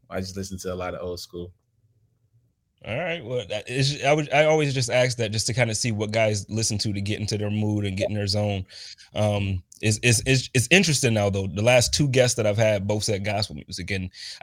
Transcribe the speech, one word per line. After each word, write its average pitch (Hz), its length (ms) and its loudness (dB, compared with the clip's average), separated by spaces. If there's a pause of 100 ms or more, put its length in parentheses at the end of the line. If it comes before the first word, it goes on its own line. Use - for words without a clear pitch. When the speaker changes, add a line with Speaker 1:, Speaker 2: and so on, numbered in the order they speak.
Speaker 1:
I 92 120 -6
just 92 160 -10
listen 95 220 -8
to 92 140 -6
a - 20 -6
lot 90 200 -6
of 67 60 -10
old 87 180 -6
school. 87 340 -12 (1300)
Speaker 2:
All 110 120 -6
right. 170 260 -6
Well, 120 240 -4
that 107 220 -6
is, 135 340 -2
I 139 80 4
would, 151 220 2
I 147 100 6
always 156 300 2
just 123 160 -2
ask 123 280 2
that 110 140 0
just 110 160 -2
to 117 60 -2
kinda 117 200 2
see 113 200 -2
what 104 180 -2
guys 107 380 2
listen 110 300 -2
to, 107 120 -2
to 101 80 -4
get 98 220 -2
into 107 160 -2
their 104 120 -2
mood 104 360 0
and 95 100 -4
get 98 140 0
in 107 60 -4
their 101 120 -2
zone. 101 380 0 (500)
Um, 101 480 0 (200)
it's, 107 180 2
it's, 117 240 4
it's, 131 300 2
it's 120 160 2
interesting 156 420 4
now, 101 160 2
though. 98 160 -2
The 95 160 -4
last 120 320 4
two 147 140 2
guests 123 300 4
that 107 100 2
I've 104 100 2
had 104 300 2
both 107 160 0
said 101 220 -2
gospel 104 320 -4
music, 90 340 -8
and 95 180 -4 (340)